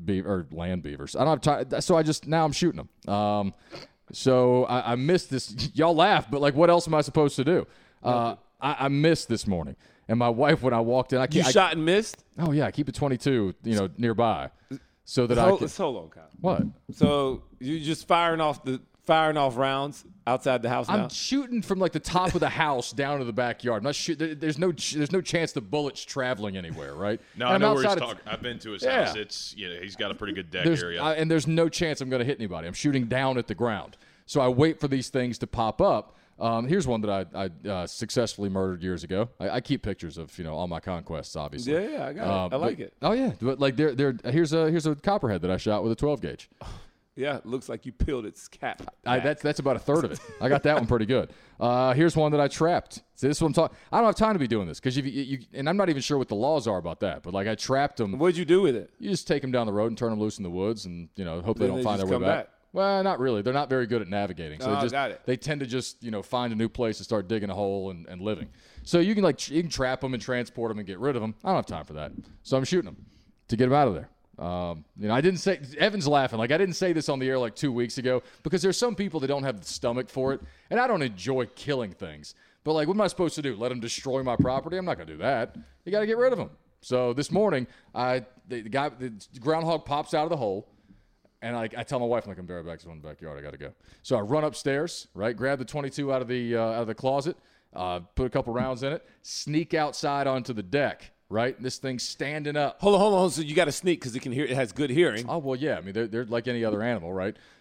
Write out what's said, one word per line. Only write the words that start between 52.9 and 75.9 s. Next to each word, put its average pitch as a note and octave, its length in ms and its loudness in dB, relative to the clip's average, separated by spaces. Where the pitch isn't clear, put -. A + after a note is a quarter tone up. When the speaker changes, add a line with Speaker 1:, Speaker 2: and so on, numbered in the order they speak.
Speaker 1:
See, - 140 0
this D3 100 2
is - 40 -2
what D#3+ 80 4
I'm C#3 40 0
talk-, D#3+ 220 2
I E3 60 2
don't A3+ 100 6
have F#3+ 80 4
time A3 180 4
to F#3 60 2
be C3 80 2
doing G#2+ 200 0
this D2+ 120 -10
'cause B2+ 180 -2
you, C#3+ 60 0
you, C#3 180 -4
you, C3 180 -6
and C#3 160 -2
I'm F#3+ 80 2
not F#3+ 120 4
even C#3 120 2
sure C#3+ 160 0
what B2+ 100 0
the G#2+ 80 -2
laws B2 320 2
are G2+ 120 2
about E2 220 -6
that, D#2+ 200 -2
but, F2 120 -10
like, G2 140 -2
I A2 60 -2
trapped C3+ 480 0
'em. G2+ 160 -2
Speaker 2:
What'd E3 200 4
you F3+ 80 -2
do F3 180 6
with C#3 120 4
it? F#2 220 -8
Speaker 1:
You - 140 -8
just - 160 -2
take D#3+ 160 0
'em C3 80 -6
down A#2+ 160 2
the G2+ 60 0
road G#2 140 2
and A2+ 100 -4
turn A#2 140 -2
'em G#2+ 80 -2
loose G#2+ 200 -2
in G2+ 40 -8
the F2+ 60 -6
woods G2 360 -4
and, E2+ 300 -10
you G2+ 80 -8
know, E2+ 180 -6
hope G#2+ 180 -2
they G2+ 60 2
Speaker 2:
Then F#2+ 40 2
Speaker 1:
don't F#2+ 80 -2
Speaker 2:
they B2+ 60 -2
Speaker 1:
find G#2 160 2
Speaker 2:
just F#2+ 100 0
Speaker 1:
their B2 100 2
way - 60 0
Speaker 2:
come F#2+ 100 4
Speaker 1:
back. - 100 -4
Speaker 2:
back. - 40 -20
Speaker 1:
Well, G3 300 2
not F#3 160 0
really. A#2+ 240 0
They're B2+ 100 0
not C#3+ 160 -2
very C3 160 2
good A2+ 160 0
at F#2 60 -8
navigating. F2 520 -4
So - 120 -2
they - 60 2
Speaker 2:
Oh, C#3 40 0
Speaker 1:
just, B2 120 -2
Speaker 2:
got C3+ 180 -2
it. - 160 -12
Speaker 1:
they B2+ 100 0
tend D3 220 -6
to C3+ 80 -6
just, A#2+ 360 -6
you A#2 60 -8
know, G#2 140 -4
find B2 280 -2
a A2+ 40 -4
new A2+ 120 2
place A2 300 -2
and G2 80 -12
start G2+ 220 -2
digging G2+ 240 -2
a - 20 -6
hole G2 380 -2
and, E2+ 160 -14
and F2+ 120 -14
living. G2 280 -4
So - 160 2
you F#3 160 4
can, G#3 100 4
like, D3+ 140 4
tr-, - 160 -8
you D#3+ 80 2
can E3 80 -4
trap B2+ 340 -2
'em C3 120 -4
and A2 80 -8
transport A#2+ 480 -4
'em G#2 80 -6
and G2 80 -10
get F#2 100 -10
rid C3 180 0
of A2+ 60 -2
'em. A2 220 -4
I F#3 60 -2
don't F3+ 80 2
have A2+ 100 -2
time D#2+ 180 -10
for D#2 80 -14
that. D2+ 180 -10
So - 160 0
I'm C3 60 2
shooting D#3+ 240 0
'em - 180 -18
to A#2 60 0
get A#2+ 100 6
'em B2+ 80 6
out C#3+ 140 6
of G2+ 60 2
there. - 160 -8
Um, F2 440 -6
you G2+ 100 -4
know, G#2+ 60 2
I C3 80 2
didn't F3+ 200 2
say, F3+ 180 0
Evan's G3 300 0